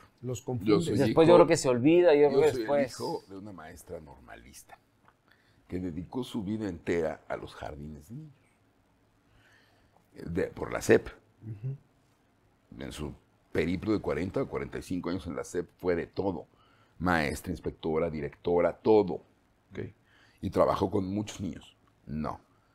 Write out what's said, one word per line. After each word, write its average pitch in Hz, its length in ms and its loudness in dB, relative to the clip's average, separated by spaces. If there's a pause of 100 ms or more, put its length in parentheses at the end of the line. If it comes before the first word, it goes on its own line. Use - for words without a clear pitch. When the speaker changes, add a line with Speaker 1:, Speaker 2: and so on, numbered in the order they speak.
(220)
Speaker 1:
Los 123 180 -6
Speaker 2:
Yo - 60 -16
Speaker 1:
confundes. 127 400 2
Speaker 2:
soy - 120 0
Speaker 3:
Después 135 120 4
Speaker 2:
hijo, 160 140 6
Speaker 3:
yo 170 120 10
creo 165 120 10
que 143 100 4
se 139 120 0
olvida, 156 440 6
yo 147 100 6
Speaker 2:
yo 147 60 6
Speaker 3:
creo 139 120 4
que 156 100 6
Speaker 2:
soy 123 40 -4
el 110 120 -6
Speaker 3:
después 139 240 0
Speaker 2:
hijo - 380 -8
de 98 80 -14
una 104 160 -16
maestra 85 460 -16
normalista 62 760 -20 (920)
que 90 120 -8
dedicó 92 440 -8
su 123 200 -8
vida 107 260 -4
entera 82 580 -4
a - 100 -8
los - 180 -14
jardines 73 540 -14
de 117 60 -14
niños. 151 180 -16 (1800)
De, - 340 -4
por - 240 -8
la 57 100 -4
sep. - 260 6 (340)
Speaker 1:
Ujú. 113 340 -10 (1040)
Speaker 2:
En 65 100 -10
su 69 220 -10 (380)
periplo 92 420 -2
de 98 60 0
cuarenta 87 420 -4
o 135 60 -6
cuarenta 67 300 -8
y - 60 -8
cinco 85 260 -6
años 90 180 -6
en 73 80 -10
la 64 80 -8
sep 87 240 -8 (100)
fue 87 180 -2
de 80 120 -6
todo. 92 400 -6 (520)
Maestra, 82 520 -2
inspectora, 80 580 -4
directora, 82 640 0
todo. 104 420 4 (560)
¿Ok? - 80 -14 (600)
Y 98 80 -6
trabajó 90 420 2
con 98 140 -2
muchos 101 360 -6
niños. - 340 -10 (300)
No. 76 340 -6 (360)